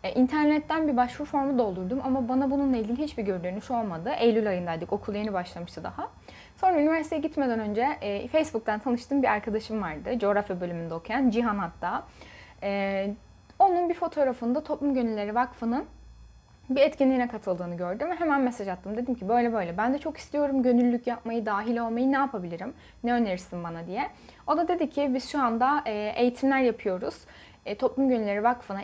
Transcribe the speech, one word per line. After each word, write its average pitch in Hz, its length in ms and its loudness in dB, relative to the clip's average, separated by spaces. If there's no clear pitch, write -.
Ee, - 80 -4
internetten 302 760 2
bir 262 80 0
başvuru 247 320 0
formu 277 300 0
doldurdum 196 460 0
ama 254 240 0
bana 262 220 2
bununla 277 260 2
ilgili 233 260 -2
hiçbir 294 200 -4
geri 185 220 -2
dönüş 190 260 -6
olmadı. 208 480 -2
Eylül 220 300 4
ayındaydık, 175 440 -4
okul 202 220 -4
yeni 214 180 -4
başlamıştı 175 520 -8
daha. - 240 -8
Sonra 370 240 4
üniversiteye 311 420 2
gitmeden 277 380 0
önce, 214 280 0
e, 202 280 -4
Facebook'tan 233 500 0
tanıştığım 254 440 0
bir 247 60 4
arkadaşım 214 540 -2
vardı. 170 360 -4
Coğrafya 202 420 2
bölümünde 170 340 -6
okuyan 233 360 2
Cihan 214 280 0
hatta. 180 440 -4
E, 196 520 -2
onun 359 300 6
bir 339 60 0
fotoğrafında 277 680 0
Toplum 294 320 0
Gönülleri 214 400 -2
Vakfı'nın 247 500 0
bir 262 100 2
etkinliğine 262 480 4
katıldığını 180 480 -4
gördüm 196 340 -4
ve 359 40 -2
hemen 311 260 2
mesaj 240 280 0
attım. 190 280 -6
Dedim 247 180 -2
ki 190 140 -6
böyle 233 240 4
böyle, 175 240 -2
ben 233 180 0
de 285 40 -2
çok 302 180 -6
istiyorum 277 460 0
gönüllülük 240 440 4
yapmayı, 226 400 -4
dahil 220 320 -2
olmayı, 233 340 0
ne 277 40 4
yapabilirim, 208 580 -4
ne 240 80 0
önerirsin 185 520 -2
bana 165 220 -8
diye. 196 240 -6
O 302 100 2
da 330 120 2
dedi 349 220 0
ki 285 240 0
biz 262 160 -4
şu 294 120 0
anda, 254 440 2
e, 208 300 -4
eğitimler 262 440 2
yapıyoruz. 220 640 -2
E, 202 80 -6
Toplum 254 340 2
Gönülleri 208 360 0
Vakfı'na 202 400 -2